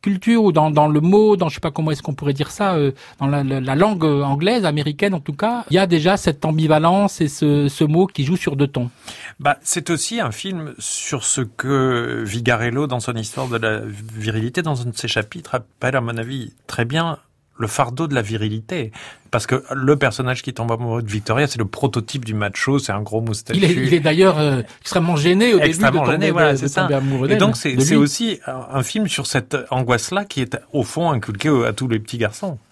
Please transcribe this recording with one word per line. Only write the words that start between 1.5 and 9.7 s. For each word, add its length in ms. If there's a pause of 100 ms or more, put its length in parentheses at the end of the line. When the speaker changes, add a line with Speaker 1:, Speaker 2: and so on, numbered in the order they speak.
Speaker 1:
sais 60
pas 100
comment 220
est-ce 100
qu'on 120
pourrait 180
dire 180
ça, 240
euh, 160 (300)
dans 80
la, 160
la, 160
la 160
langue, 280
euh, 200
anglaise, 400
américaine 500
en 60
tout 120
cas, 380
il 40
y 40
a 80
déjà 300
cette 280
ambivalence 760
et 80
ce, 400
ce 160
mot 240
qui 160
joue 120
sur 200
deux 100
tons. 240 (480)
Speaker 2:
Bah, 240
c'est 280